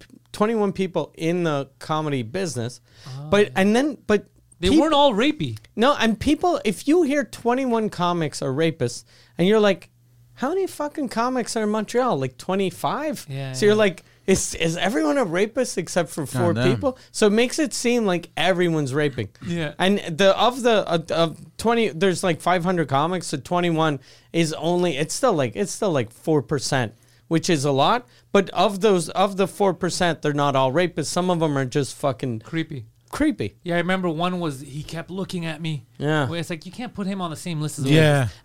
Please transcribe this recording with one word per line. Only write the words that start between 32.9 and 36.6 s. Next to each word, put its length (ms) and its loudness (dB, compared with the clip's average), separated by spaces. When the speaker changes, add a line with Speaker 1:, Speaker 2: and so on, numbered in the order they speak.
Speaker 1:
creepy. 520 -2
Speaker 2:
Yeah, 120 -4
I 20 2
remember 320 0
one 320 -2
was, 180 -4
he 240 -12
kept 260 -12
looking 360 -6
at 160 -8
me. 240 -6
Speaker 1:
Yeah. 300 0
Speaker 2:
Where 100 -6
it's 120 -8
like, 160 -8